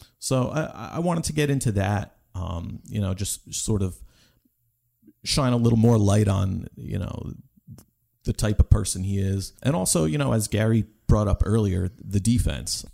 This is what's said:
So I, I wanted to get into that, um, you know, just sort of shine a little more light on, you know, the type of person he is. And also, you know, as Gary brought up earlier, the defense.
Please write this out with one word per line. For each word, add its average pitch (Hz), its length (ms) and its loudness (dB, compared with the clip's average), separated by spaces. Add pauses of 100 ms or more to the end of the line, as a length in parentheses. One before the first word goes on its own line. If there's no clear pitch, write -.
(180)
So 127 300 0
I, - 460 -6
I - 60 -6
wanted 170 240 -2
to 156 100 -6
get 147 160 2
into 131 220 0
that, 98 440 -2 (180)
um, 85 520 -8
you 107 160 -4
know, 95 100 0
just - 400 -8
sort 104 300 -2
of 92 160 -4 (1300)
shine 131 280 0
a 123 40 2
little 117 220 4
more 113 200 6
light 104 300 4
on, 95 480 0
you - 240 -8
know, - 320 -8 (880)
the 123 100 -2
type 107 280 2
of 113 100 4
person 98 320 2
he 98 160 -2
is. 98 420 -2
And 139 140 0
also, 175 300 0
you 151 140 0
know, 135 140 0
as 110 140 0
Gary 110 380 2 (240)
brought 104 180 4
up 98 180 2
earlier, 98 540 0
the 101 220 -2
defense. 92 720 -2